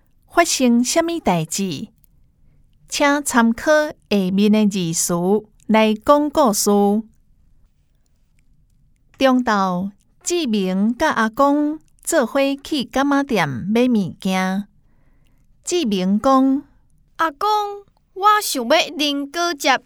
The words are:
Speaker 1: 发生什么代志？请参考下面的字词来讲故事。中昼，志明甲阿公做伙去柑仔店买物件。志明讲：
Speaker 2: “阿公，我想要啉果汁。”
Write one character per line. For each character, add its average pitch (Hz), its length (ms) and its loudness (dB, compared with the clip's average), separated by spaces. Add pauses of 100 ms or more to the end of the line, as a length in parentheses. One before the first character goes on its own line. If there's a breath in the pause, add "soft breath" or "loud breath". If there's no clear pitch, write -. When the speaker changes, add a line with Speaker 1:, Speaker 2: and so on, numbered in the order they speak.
(280)
Speaker 1:
发 - 160 0
生 247 400 2
什 330 200 0
么 339 160 -6
代 170 260 0
志？ 180 440 -6 (1000)
请 285 340 0
参 233 300 2
考 - 180 -2 (380)
下 190 240 0
面 208 180 2
的 214 160 4
字 185 260 -2
词 - 200 -4 (540)
来 220 260 2
讲 294 380 2
故 277 200 2
事。 - 180 -2 (2500)
中 254 240 2
昼， 196 480 -2 (320)
志 349 240 -4
明 202 500 -2
甲 311 140 0
阿 226 180 -2
公 294 500 0 (240)
做 302 220 0
伙 269 140 -2 (240)
去 277 200 -4
柑 277 280 -2
仔 277 140 0
店 254 220 0
买 226 400 -2
物 208 320 -2
件。 185 480 -4 (960)
志 339 220 -2
明 196 340 0
讲： 269 440 2 (540)
Speaker 2:
“阿 320 120 -2
公， 403 560 -4 (280)
我 415 280 2
想 269 220 -4
要 226 60 -4
啉 285 640 -2
果 349 220 -2
汁。” 285 160 -2 (160)